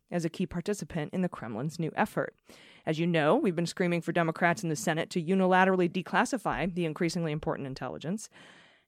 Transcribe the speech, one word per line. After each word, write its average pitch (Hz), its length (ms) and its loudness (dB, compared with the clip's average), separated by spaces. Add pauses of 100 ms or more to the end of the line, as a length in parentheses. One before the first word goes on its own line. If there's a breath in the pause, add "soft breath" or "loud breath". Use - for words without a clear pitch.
(120)
as 175 120 -2
a 165 60 -2
key 185 160 -2
participant 170 680 -6
in 185 80 0
the 175 80 2
Kremlin's 120 500 -6
new 160 160 -2
effort. - 400 -2 (500 loud breath)
As 156 140 0
you 170 80 2
know, 165 280 4
we've 240 200 2
been 170 100 0
screaming 175 360 0
for 170 100 -4
Democrats 170 520 2
in 170 60 -2
the 156 60 0
Senate 156 340 -2
to 180 120 -2
unilaterally 185 680 4
declassify 180 840 0
the 175 120 -2
increasingly 165 460 -2
important 147 360 -4
intelligence 135 640 -6 (580 soft breath)